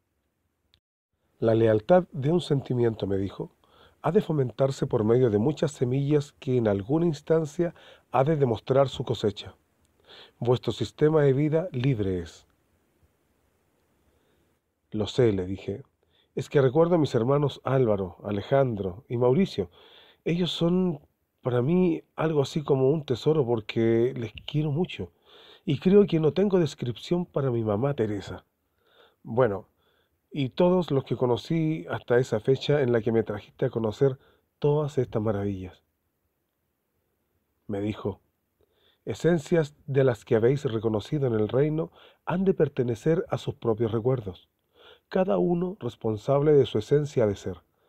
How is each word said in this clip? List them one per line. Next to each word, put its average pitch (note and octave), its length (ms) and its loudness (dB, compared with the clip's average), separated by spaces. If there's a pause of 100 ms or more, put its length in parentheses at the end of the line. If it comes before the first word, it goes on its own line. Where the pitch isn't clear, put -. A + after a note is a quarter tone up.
(1400)
"La A2+ 140 2
lealtad A2+ 600 4
de C#3+ 180 -2
un F3 80 2
sentimiento", A#2+ 680 0
me G2 100 -2
dijo, G2 340 -6 (500)
"ha - 120 -2
de G#3 80 4
fomentarse C3+ 680 -2
por A#2 160 0
medio A#2+ 260 4
de G#2 80 4
muchas D3 360 0
semillas C#3 640 -2
que B2+ 160 -2
en A#2 140 2
alguna G#2+ 360 0
instancia E3 720 -2 (360)
ha B2+ 120 2
de D#3 140 2
demostrar C3 500 2
su - 160 -8
cosecha. - 520 -4 (840)
Vuestro A#2+ 320 0
sistema D3+ 520 0
de C#3 100 4
vida D3+ 400 0
libre G#2+ 460 -2
es". - 280 -14 (2500)
"Lo G#2+ 160 -2
sé", A#2 260 2
le F#2 120 -4
dije. G2 380 -8 (520)
"Es - 140 -8
que D3 120 4
recuerdo D#3+ 340 2
a - 20 4
mis C#3+ 180 0
hermanos C3+ 480 0
Álvaro, G#2+ 600 0
Alejandro G2+ 840 -2
y B2+ 80 -6
Mauricio. B2 520 0 (540)
Ellos E3+ 280 -2
son F3+ 500 -2 (400)
para B2 200 0
mí E3 400 2 (140)
algo D#3+ 260 0
así C#3+ 220 -4
como C3 260 2
un D3+ 160 0
tesoro D3 400 0
porque A2+ 720 0
les A#2+ 180 -8 (140)
quiero D3+ 240 -4
mucho. D3 400 -6 (540)
Y C#3+ 140 -2
creo G3+ 280 6
que E3 120 0
no D#3 140 2
tengo F#3+ 260 2
descripción E3 640 -2
para C3+ 260 -2
mi A#2 120 0
mamá A2 300 0
Teresa. G#2 520 -4 (800)
Bueno, A2+ 440 0 (640)
y C3+ 180 -4
todos F3+ 420 0
los C3+ 120 0
que - 120 -6
conocí D#3 720 -2
hasta B2 300 0
esa A#2+ 200 -2
fecha C#3+ 420 0
en B2 100 2
la A#2 100 2
que A2+ 100 -2
me A2+ 120 2
trajiste - 420 -6
a B2+ 40 -2
conocer A#2+ 480 -2 (420)
todas D3 380 -2
estas A#2+ 240 -2
maravillas". G2+ 600 -4 (1800)
Me G2+ 140 -6
dijo, G#2 400 -6 (840)
"Esencias D#3+ 720 0 (120)
de C3+ 160 2
las B2+ 220 0
que A#2+ 100 2
habéis A#2+ 300 2
reconocido A2+ 640 -2
en A#2+ 60 0
el G#2+ 160 0
reino D3+ 420 0 (340)
han F#3 200 -2
de F#3 80 2
pertenecer C#3 760 -2
a - 80 -2
sus - 180 -8
propios A2+ 360 -2
recuerdos, A2+ 580 -4 (600)
cada F#3+ 280 0
uno F3+ 420 0
responsable B2+ 720 0
de C3+ 120 6
su A2 140 -2
esencia C#3 480 0
de G2+ 80 0
ser, - 260 -10 (280)